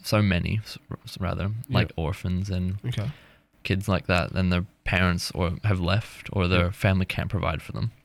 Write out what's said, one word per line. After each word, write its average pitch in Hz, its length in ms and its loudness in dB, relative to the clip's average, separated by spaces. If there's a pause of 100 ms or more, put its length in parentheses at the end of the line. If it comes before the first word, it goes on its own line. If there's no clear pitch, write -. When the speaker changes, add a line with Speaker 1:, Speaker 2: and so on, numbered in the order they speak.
Speaker 1:
so 104 200 4
many, 90 420 2
s-, - 140 -14 (120)
r-, - 140 -10
s-, - 160 -12
rather, 90 320 -2 (160)
Speaker 2:
Yeah. 131 100 0
Speaker 1:
like, 82 180 0
orphans 90 540 -2
and 92 360 -2
Speaker 2:
Okay. 120 240 -4 (520)
Speaker 1:
kids 98 260 0
like 90 180 0
that, 90 260 2
and 92 200 2
their 87 120 2 (200)
parents 90 480 2
or 85 320 -2
have 98 160 2
left 92 520 -2
or 90 160 2
their 90 180 4
Speaker 2:
Yeah. 90 40 0
Speaker 1:
family 95 360 2
can't 87 240 -4
provide 85 320 -2
for - 100 -12
them. - 200 -4 (120)